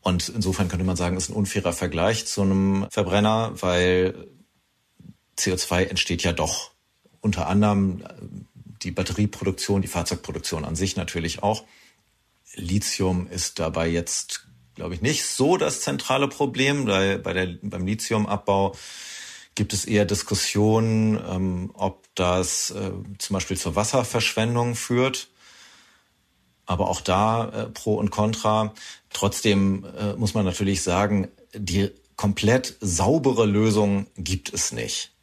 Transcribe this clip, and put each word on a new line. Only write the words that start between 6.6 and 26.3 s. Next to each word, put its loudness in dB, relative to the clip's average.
unter 0
anderem, 4
äh, -16
die -6
Batterieproduktion, 0
die -4
Fahrzeugproduktion -4
an -4
sich -2
natürlich -4
auch. 0
Lithium 0
ist -6
dabei 0
jetzt, -4
glaube -8
ich, -6
nicht 0
so 2
das 0
zentrale 0
Problem. 0
Bei, 2
bei -4
der, -2
beim -6
Lithiumabbau 0
gibt -2
es -2
eher 4
Diskussionen, 2
ähm, -2
ob -4
das, 0
äh, -6
zum -4
Beispiel -2
zur -4
Wasserverschwendung 2
führt. 0